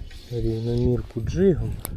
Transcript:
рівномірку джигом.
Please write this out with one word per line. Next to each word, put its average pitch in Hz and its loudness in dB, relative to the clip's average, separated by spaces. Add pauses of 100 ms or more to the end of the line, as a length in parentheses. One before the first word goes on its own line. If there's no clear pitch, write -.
(320)
рівномірку 117 0
джигом. 156 2 (220)